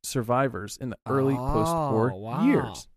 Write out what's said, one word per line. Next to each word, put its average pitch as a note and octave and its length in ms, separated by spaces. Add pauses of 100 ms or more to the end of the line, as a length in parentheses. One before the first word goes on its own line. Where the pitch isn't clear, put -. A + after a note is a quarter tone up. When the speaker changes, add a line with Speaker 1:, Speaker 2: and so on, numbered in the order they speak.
Speaker 1:
survivors A#2+ 720
in C3 140
the - 60 (100)
early C3+ 260
Speaker 2:
Oh, C3+ 40
Speaker 1:
post-war C#3+ 760
Speaker 2:
wow. A2+ 320
Speaker 1:
years. C#3 520